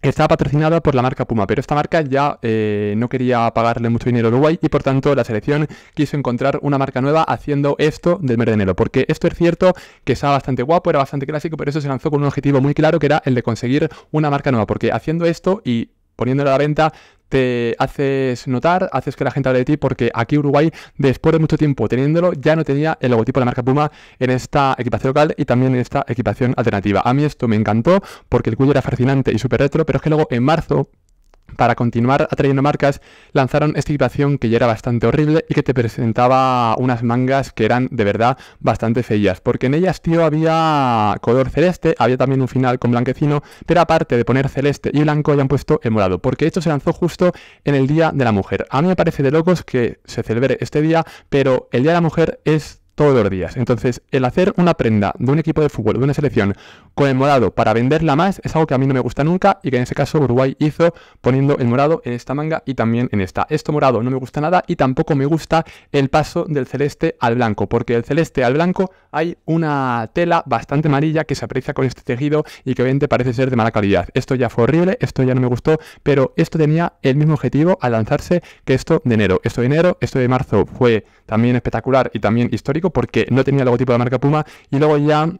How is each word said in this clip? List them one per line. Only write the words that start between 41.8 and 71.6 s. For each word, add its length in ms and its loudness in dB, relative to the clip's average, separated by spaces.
había 180 2
también 240 0
un 80 -2
final 300 0
con 120 0
blanquecino, 520 0
pero 140 2
aparte 380 2
de 80 2
poner 240 0
celeste 440 -2
y 80 2
blanco, 340 2
ya 60 2
han 60 0
puesto 360 0
el 80 0
morado, 300 0
porque 240 -2
esto 160 -2
se 80 -2
lanzó 220 -2
justo 400 0
en 120 0
el 120 2
Día 260 2
de 120 0
la 80 2
Mujer. 360 -2
A 120 0
mí 80 2
me 80 0
parece 260 0
de 80 2
locos 320 2
que 400 -4
se 200 -8
celebre 360 0
este 220 -4
día, 240 0
pero 420 0
el 120 0
Día 100 4
de 40 2
la 40 2
Mujer 420 0
es 380 -2
todos 280 4
los 80 2
días. 280 -6
Entonces, 520 -2
el 160 0
hacer 320 0
una 160 2
prenda 460 0
de 120 0
un 60 2
equipo 240 -2
de 80 2
fútbol, 300 -2
de 40 0
una 120 0
selección, 400 0
con 120 2
el 60 2
morado 400 2
para 180 0
venderla 440 2
más, 280 0
es 120 -6
algo 100 2
que 80 -4
a 60 2
mí 80 2
no 80 0
me 40 0
gusta 240 -4
nunca 380 2
y 80 -6
que 80 0
en 60 0
ese 100 -6
caso 240 -2
Uruguay 400 2
hizo 380 2
poniendo 380 2
el 80 0
morado 380 2
en 80 -6
esta 200 -8
manga 320 -6
y 80 -6
también 380 0
en 100 -2
esta. 300 -4
Esto 200 -4
morado 300 2
no 80 -2
me 80 -4
gusta 240 -6
nada 240 0
y 120 -4
tampoco 380 0
me 120 0
gusta 360 0
el 180 0
paso 360 -2
del 200 -4
celeste 540 -4
al 160 0
blanco, 340 -2
porque 240 -2
del 100 0
celeste 400 -2
al 120 2
blanco 360 -2
hay 340 -4
una 680 -2
tela 340 0
bastante 400 -2
amarilla 360 0
que 120 -4
se 100 -10
aprecia 300 -6